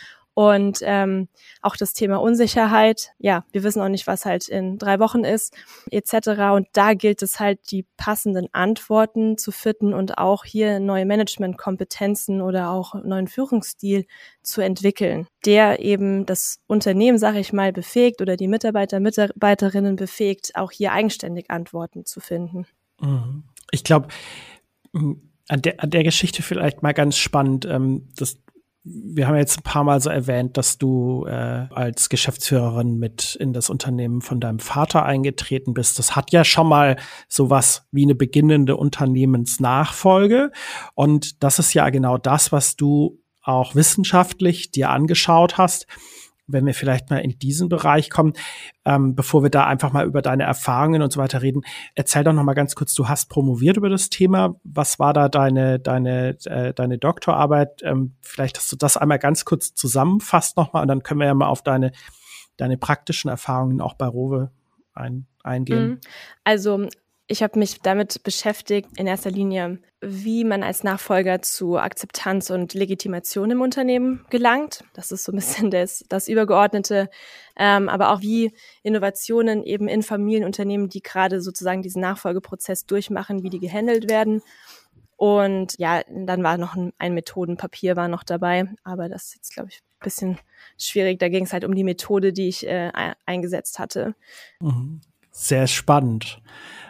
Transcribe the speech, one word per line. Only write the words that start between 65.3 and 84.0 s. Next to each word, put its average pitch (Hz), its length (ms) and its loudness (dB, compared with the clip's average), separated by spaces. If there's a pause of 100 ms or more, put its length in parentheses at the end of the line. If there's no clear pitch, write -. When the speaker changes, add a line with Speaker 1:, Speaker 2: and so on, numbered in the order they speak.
Speaker 2:
eingehen. 131 440 -2
Speaker 1:
Mhm. 247 120 -6 (440)
Also, 202 440 0 (400)
ich 214 140 -4
habe 214 180 0
mich 202 200 0
damit 202 440 -2
beschäftigt, 208 760 -4
in 190 100 -4
erster 190 240 -4
Linie, 185 480 -4 (220)
wie 208 420 -4
man 202 200 0
als 190 200 -6
Nachfolger 190 580 0
zu 175 360 -4
Akzeptanz - 720 -6
und 180 240 -4
Legitimation 190 800 -4
im 247 100 0
Unternehmen 254 680 0
gelangt. 247 540 0 (120)
Das - 180 -14
ist 190 100 -10
so 190 80 -10
ein 196 60 -4
bisschen 202 340 -2
das, 180 380 -2
das 190 180 -4
Übergeordnete. 202 800 2 (460)
Ähm, 202 320 4
aber 190 240 2
auch, 196 80 0
wie 220 320 0 (320)
Innovationen 214 800 0
eben 208 240 -4
in 214 160 0
Familienunternehmen, 202 880 -2
die 196 120 -14
gerade 190 380 -2
sozusagen 185 420 -6
diesen 185 200 -8
Nachfolgeprozess 185 840 -6
durchmachen, 196 580 -6
wie 185 60 -8
die 180 100 -8
gehandelt 214 500 -2